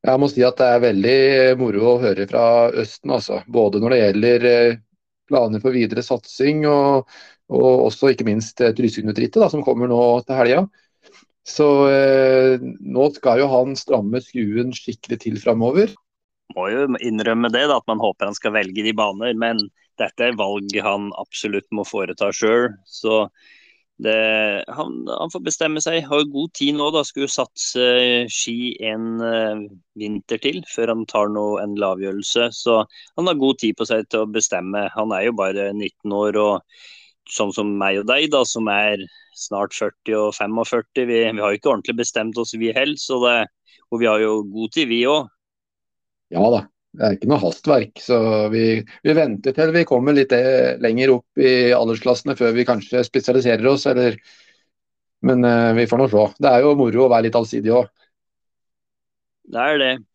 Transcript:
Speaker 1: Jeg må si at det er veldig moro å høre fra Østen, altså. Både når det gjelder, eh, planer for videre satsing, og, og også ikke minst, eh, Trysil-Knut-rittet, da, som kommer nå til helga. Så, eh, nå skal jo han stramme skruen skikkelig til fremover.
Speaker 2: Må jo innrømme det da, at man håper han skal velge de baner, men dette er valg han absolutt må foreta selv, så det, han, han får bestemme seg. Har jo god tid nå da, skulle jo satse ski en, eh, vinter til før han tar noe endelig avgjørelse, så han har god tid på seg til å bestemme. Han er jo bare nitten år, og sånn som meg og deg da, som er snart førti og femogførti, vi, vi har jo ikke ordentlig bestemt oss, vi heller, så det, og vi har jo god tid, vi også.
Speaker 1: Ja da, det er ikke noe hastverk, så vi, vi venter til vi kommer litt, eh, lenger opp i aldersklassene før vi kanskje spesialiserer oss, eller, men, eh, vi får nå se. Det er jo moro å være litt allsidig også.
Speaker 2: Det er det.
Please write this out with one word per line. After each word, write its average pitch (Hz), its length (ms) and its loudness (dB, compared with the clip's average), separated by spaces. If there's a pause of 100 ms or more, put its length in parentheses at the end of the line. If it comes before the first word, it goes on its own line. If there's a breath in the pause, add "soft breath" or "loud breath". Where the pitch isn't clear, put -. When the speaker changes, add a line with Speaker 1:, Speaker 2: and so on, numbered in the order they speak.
Speaker 1:
Jeg 131 180 2
må 143 100 2
si 127 140 2
at 127 120 0
det 131 100 4
er 120 160 4
veldig 117 320 2 (420)
moro 107 240 0 (100)
å 123 100 4
høre 101 260 0
fra 117 160 2 (260)
Østen, 117 420 -6
altså. 101 300 -4 (100)
Både 107 320 2
når 120 100 2
det 123 60 4
gjelder, 113 480 4
eh, 120 300 4 (520)
planer 110 320 0
for 131 140 0
videre 113 260 0
satsing, 139 640 -2
og, 143 440 2 (400 loud breath)
og 127 400 4
også 135 240 2
ikke 117 120 -2
minst, 110 360 -4
eh, 117 120 4
Trysil-Knut-rittet, 113 680 0
da, 175 80 4
som 151 120 -4
kommer 123 280 0
nå 120 80 2 (240)
til 131 160 -4
helga. 131 240 4 (840 soft breath)
Så, 151 220 2 (220)
eh, 131 680 4 (220)
nå 135 340 0
skal 127 300 2
jo 139 80 0
han 131 240 0
stramme 117 480 -2
skruen 120 480 -4
skikkelig - 480 -10
til 110 180 -6
fremover. 123 540 0 (580)
Speaker 2:
Må 92 220 -6
jo 139 240 -2
innrømme 113 560 -2
det 131 160 0
da, 139 100 2
at - 100 -6
man 107 120 -2
håper 104 260 -2
han 101 100 -6
skal 107 200 -4
velge 98 280 -4
de 110 100 -2
baner, 107 420 -2
men 117 240 -2 (400)
dette 113 240 -4
er 120 160 -2
valg 101 400 -4
han 101 380 -4
absolutt 101 540 -8
må 104 140 -6
foreta 98 460 -6
selv, 113 520 0
så 110 440 -2 (720 soft breath)
det, 113 140 -2 (540)
han, - 260 -10 (120)
han - 240 -8
får 180 140 -12
bestemme 156 400 -4
seg. 165 240 -4
Har 147 140 0
jo 147 100 -4
god 147 240 -6
tid 147 220 -2
nå 147 140 -2
da, 160 120 0
skulle 139 240 -6
jo - 60 -6
satse - 520 -4 (440)
ski - 260 -6 (240)
en, 113 400 -6
eh, 110 460 -4 (300)
vinter 107 440 -8
til 175 240 -4
før 117 300 -4
han 110 120 -6
tar 104 240 -2
noe 104 320 -4
endelig 101 280 -4
avgjørelse, 98 640 -6
så 113 260 -2 (400 loud breath)
han 170 100 -2
har 175 80 0
god 135 240 0
tid 110 160 -2
på 113 100 -4
seg 110 220 -4
til 110 160 -2
å 107 80 -8
bestemme. 101 600 -4
Han 107 200 -6
er 98 160 -2
jo 120 80 -2
bare 98 380 -4
nitten 104 420 -8
år, 104 240 0
og 104 240 0 (600 loud breath)
sånn 104 280 -6
som 104 240 -4
meg 98 220 -2
og 104 100 -6
deg 147 220 2
da, 131 140 2
som 110 260 -4
er 104 320 -2 (300 soft breath)
snart 101 420 -8
førti - 400 -4
og 107 180 0
femogførti, 113 720 -4
vi, 117 220 0
vi 107 160 -4
har 104 100 0
jo 101 60 -4
ikke 147 100 0
ordentlig 120 300 -2
bestemt 113 400 -4
oss, 113 160 -6
vi 113 180 -2
heller, 139 240 -2
så 131 240 -6
det, 120 160 2 (540 soft breath)
og 117 100 -4
vi 117 80 2
har 107 100 2
jo 110 220 0
god 107 320 -8
tid, 147 160 -2
vi 117 160 0
også. 143 220 0 (1040)
Speaker 1:
Ja 87 140 0
da, 113 140 4 (340)
det - 140 -4
er 98 80 0
ikke 107 160 -4
noe 147 100 2
hastverk, 107 600 -2
så 123 140 0 (320)
vi, 113 140 0 (360 loud breath)
vi 156 160 2
venter 131 400 0
til 160 180 2
vi 170 140 4
kommer 131 260 2
litt, 139 220 4
eh, 127 420 2
lenger 123 380 2
opp - 260 -6
i 127 300 4
aldersklassene 120 680 0
før 117 160 2
vi 120 140 0
kanskje 123 340 -2
spesialiserer 120 640 0
oss, 139 220 2
eller, 123 300 0 (1080 soft breath)
men, 127 240 2
eh, 117 260 2
vi 117 140 2
får 120 160 2
nå 127 80 2
se. 107 140 4 (100)
Det 143 160 2
er 123 160 6
jo 147 100 4
moro 123 300 2
å - 20 4
være 113 200 4
litt 117 100 0
allsidig 113 340 -2
også. 120 160 2 (1600)
Speaker 2:
Det 117 160 -4
er 147 180 0
det. 127 100 0 (240)